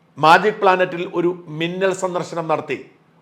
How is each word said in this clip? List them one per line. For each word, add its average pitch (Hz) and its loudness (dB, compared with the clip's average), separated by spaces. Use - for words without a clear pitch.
മാജിക് 185 6
പ്ലാനറ്റിൽ 180 2
ഒരു 175 0
മിന്നൽ 185 -2
സന്ദർശനം 170 -6
നടത്തി 147 -4